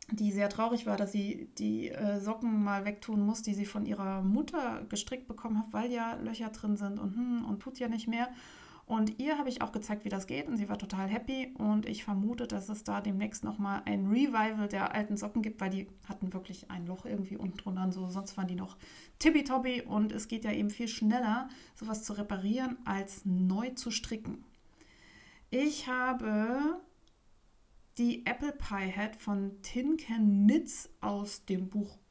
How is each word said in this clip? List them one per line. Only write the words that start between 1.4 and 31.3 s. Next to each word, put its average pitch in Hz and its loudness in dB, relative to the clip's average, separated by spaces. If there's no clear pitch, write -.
die, 214 0
äh, 202 0
Socken 220 2
mal 202 0
wegtun 208 0
muss, 214 2
die 208 0
sie 202 0
von 208 -4
ihrer 190 -2
Mutter 226 2
gestrickt 254 -6
bekommen 220 -2
hat, 214 -2
weil 226 -2
ja 233 -2
Löcher 226 -4
drin 214 0
sind 202 -4
und, 196 -2
hm, 240 0
und 202 -2
tut 262 -10
ja 247 0
nicht 226 -2
mehr. 233 0
Und 214 2
ihr 294 2
habe 277 0
ich 247 -2
auch 208 -2
gezeigt, 208 -4
wie 208 -4
das 190 -2
geht 285 -4
und 254 0
sie 208 0
war 202 -2
total 190 -2
happy 254 -2
und 214 4
ich 214 -4
vermute, 220 0
dass 202 -4
es 214 -6
da 202 -2
demnächst 208 -2
nochmal 202 -2
ein 202 2
Revival 220 4
der 196 0
alten 208 0
Socken 208 0
gibt, 214 -4
weil 190 0
die 196 -2
hatten 190 -4
wirklich 185 -10
ein 180 -6
Loch 185 -8
irgendwie 196 -4
unten 180 -4
drunter 185 -2
und 185 4
so, 185 -4
sonst 196 -6
waren 185 0
die 180 -4
noch 185 -8
tippitoppi 254 4
und 214 2
es 214 -6
geht 220 -4
ja 214 0
eben 208 2
viel 226 -4
schneller, 240 2
sowas 220 -6
zu 214 -6
reparieren, 208 -2
als 196 -4
neu 190 4
zu 254 -6
stricken. - -4
Ich 294 2
habe 254 2
die 240 2
Apple 277 -2
Pie 196 -2
Hat 208 -2
von 196 -2
Tin 277 0
Can 208 6
Knits - 6
aus 202 -4